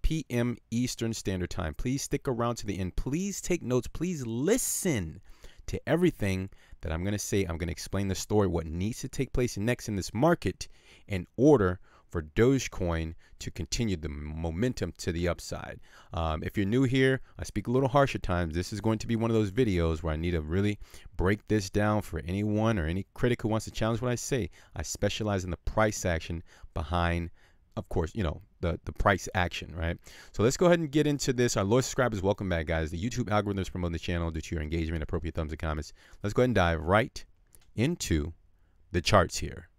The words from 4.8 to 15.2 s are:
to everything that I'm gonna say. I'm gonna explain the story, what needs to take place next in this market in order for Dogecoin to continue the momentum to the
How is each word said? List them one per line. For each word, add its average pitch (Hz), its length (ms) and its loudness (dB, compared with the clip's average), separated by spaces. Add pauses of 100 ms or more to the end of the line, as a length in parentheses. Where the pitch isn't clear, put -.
to - 200 -4
everything 101 640 2 (300)
that 82 120 -4
I'm 82 120 -2
gonna 101 160 -2
say. 98 240 0
I'm 82 120 -2
gonna 82 140 -2
explain 98 380 -4
the 95 80 0
story, 104 320 2
what 82 180 -2
needs 90 320 -4
to - 100 -8
take - 240 -4
place 127 240 0
next 113 320 -2
in 107 60 -2
this 92 180 -4
market 139 560 2 (380)
in 95 300 -4
order 113 420 6 (320)
for 82 120 -4
Dogecoin 85 920 0 (260)
to - 100 -8
continue 95 460 -2
the 78 120 -6
momentum 80 920 -2
to - 120 -4
the 85 160 0